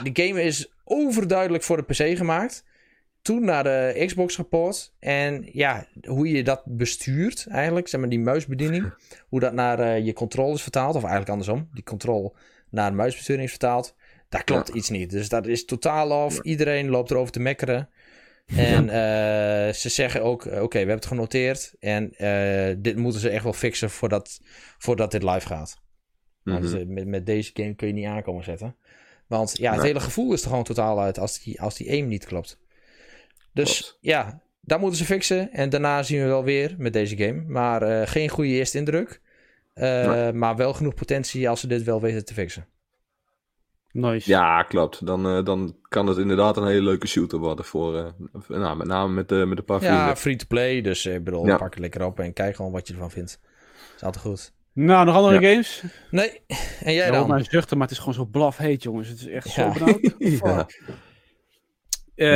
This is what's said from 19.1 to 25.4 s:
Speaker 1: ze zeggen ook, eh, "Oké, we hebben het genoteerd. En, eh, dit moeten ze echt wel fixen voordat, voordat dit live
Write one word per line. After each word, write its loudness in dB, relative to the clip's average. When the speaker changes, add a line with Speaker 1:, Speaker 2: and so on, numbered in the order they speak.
Speaker 1:
ze -6
zeggen 0
ook, -2
eh, -4
"Oké, -2
we 0
hebben 0
het -8
genoteerd. -2
En, -2
eh, 0
dit -2
moeten -2
ze 0
echt -2
wel -2
fixen -4
voordat, -4
voordat 0
dit -2
live 0